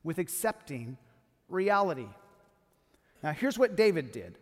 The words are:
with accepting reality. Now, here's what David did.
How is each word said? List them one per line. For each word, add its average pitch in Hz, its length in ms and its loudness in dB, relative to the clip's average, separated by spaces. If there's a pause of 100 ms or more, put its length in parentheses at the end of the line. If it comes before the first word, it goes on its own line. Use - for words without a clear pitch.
with 160 160 -4
accepting 135 800 -6 (500)
reality. 185 600 0 (1120)
Now, 151 100 -2
here's 240 260 0
what 226 180 4
David 175 360 4
did. 90 300 -12